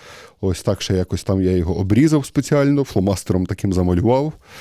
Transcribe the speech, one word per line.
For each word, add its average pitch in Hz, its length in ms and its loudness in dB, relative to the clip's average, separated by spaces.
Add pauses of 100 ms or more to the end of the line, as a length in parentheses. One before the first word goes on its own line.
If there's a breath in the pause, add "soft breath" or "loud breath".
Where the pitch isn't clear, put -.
(420 loud breath)
Ось 95 220 -2
так 101 180 -2
ще - 120 -2
якось 92 300 -2
там 95 180 0
я 92 100 2
його 87 260 0
обрізав 135 480 2
спеціально, 143 580 0
фломастером 92 600 -2
таким 98 280 -4
замалював. 92 600 2 (280 loud breath)